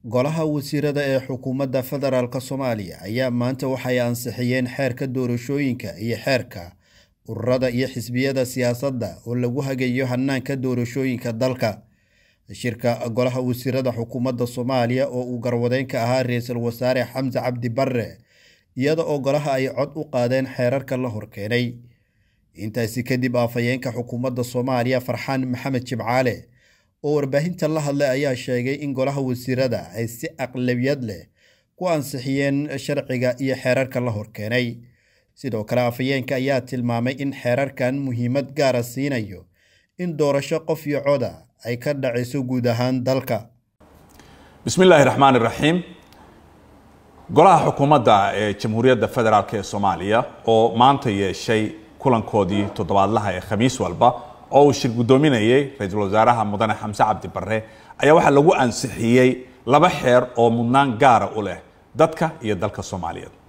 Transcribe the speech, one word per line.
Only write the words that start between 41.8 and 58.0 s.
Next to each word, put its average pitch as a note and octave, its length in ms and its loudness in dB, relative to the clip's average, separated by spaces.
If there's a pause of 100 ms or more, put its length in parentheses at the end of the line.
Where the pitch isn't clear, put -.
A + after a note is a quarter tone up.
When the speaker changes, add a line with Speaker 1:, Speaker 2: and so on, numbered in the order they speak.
Speaker 1:
dhacayso B2+ 480 -2
guud B2+ 240 -2
ahaan B2 380 0
dalka. B2+ 420 -2 (1200)
Speaker 2:
بسم F3 160 2
الله E3+ 200 10
الرحمن B2+ 340 6
الرحيم. D3 400 2 (1600)
Golaha D3+ 380 8
xukuumadda A#2 640 4
ee G2+ 200 0
Jamhuuriyadda A2+ 540 2
Federaalka A2 480 2
ee G2 60 -2
Soomaaliya G2+ 600 0 (220)
oo A2+ 300 4
maanta C3 340 4
yeeshay G2+ 520 0 (360)
kulankoodii G2+ 640 2 (100)
toddobaadlaha G2+ 580 2
ee F2+ 80 -4
Khamiis A2 400 -2
walba F2 280 2 (420)
oo C#3+ 160 8
uu C#3 60 6
shir B2 180 -2
guddoominayay B2 720 4 (160)
Ra'iisul G2+ 220 -4
Wasaaraha A2 440 4
Mudane G#2 300 0
Xamse G#2+ 300 -4
Cabdi G#2+ 240 -2
Barre G2+ 300 -4 (400)
ayaa D3 160 6